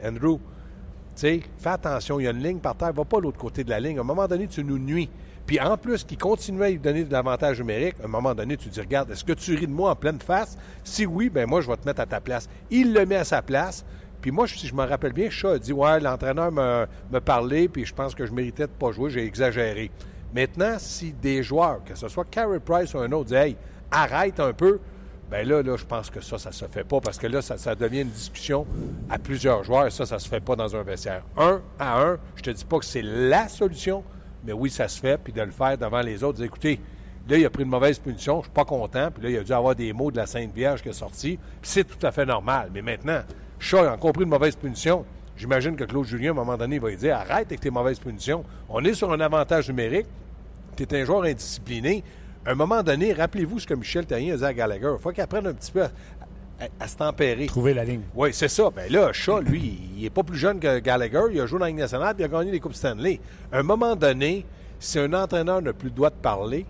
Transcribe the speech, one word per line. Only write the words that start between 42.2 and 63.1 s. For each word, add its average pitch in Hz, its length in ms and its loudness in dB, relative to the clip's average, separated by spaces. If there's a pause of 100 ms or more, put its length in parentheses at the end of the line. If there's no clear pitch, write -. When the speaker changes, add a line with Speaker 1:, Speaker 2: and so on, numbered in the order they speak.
Speaker 1:
normal. 120 480 0
Mais 98 80 -8
maintenant, 120 400 -2 (380)
Shaw 185 260 6
a 139 80 4
encore 147 220 4
pris 175 100 2
une 170 60 2
mauvaise 147 260 4
punition. 160 480 0 (320)
J'imagine 131 400 0
que 135 80 -4
Claude 127 220 -2
Julien, 120 240 0
à - 20 4
un 151 40 -4
moment 123 200 0
donné, 123 220 -2
va 113 100 -2
lui 101 80 -2
dire, « 131 200 2
Arrête 127 320 0
avec 160 120 -8
tes 147 100 -2
mauvaises 123 280 2
punitions. 135 480 -4 (240)
On 113 120 0
est 202 120 4
sur 185 180 0
un 156 80 2
avantage 156 480 4
numérique. 127 380 0 (680)
T'es 135 280 0
un - 20 -2
joueur 180 200 4
indiscipliné. » 127 800 -2 (440)
À 123 60 4
un - 20 0
moment 185 280 4
donné, 160 300 4
rappelez-vous 170 460 0
ce - 80 -10
que - 80 -2
Michel 147 320 -2
Therrien 139 260 -2
a 151 60 0
dit 123 60 -2
à 139 100 0
Gallagher. 113 460 0
Faut 170 100 -4
qu'il 180 120 -2
apprenne 196 260 -2
un 165 40 -2
petit - 180 -12
peu 190 120 2
à, 160 40 2 (760)
à, 120 60 -8 (140)
à 113 60 -6
se - 100 -10
tempérer. 143 480 2
Speaker 2:
Trouver 135 300 4
la 120 100 0
ligne. 120 160 -2 (140)
Speaker 1:
Oui, 139 180 4
c'est 151 160 2
ça. 208 220 4
Ben 92 200 -4
là, 160 220 6
Shaw, 196 280 2
lui, 135 380 0 (200)
il 107 80 -4
est - 20 -4
pas 185 140 2
plus 165 160 -6
jeune 190 200 2
que 143 200 4
Gallagher. 123 540 4
Il 165 80 2
a 123 60 2
joué 143 120 -2
dans 180 80 2
la 165 40 0
Ligue 156 100 -4
nationale, 147 340 0
puis 196 100 -2
il - 20 0
a - 20 -2
gagné 165 220 0
des 175 100 0
Coupes 143 120 -8
Stanley. 139 480 -2 (320)